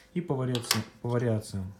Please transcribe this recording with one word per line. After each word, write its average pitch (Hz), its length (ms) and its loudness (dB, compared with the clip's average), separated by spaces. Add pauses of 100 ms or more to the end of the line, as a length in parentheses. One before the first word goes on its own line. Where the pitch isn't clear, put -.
(120)
И 175 80 0
по 175 140 -2
вариации-, 123 480 0 (180)
по 123 80 -2
вариациям 110 720 0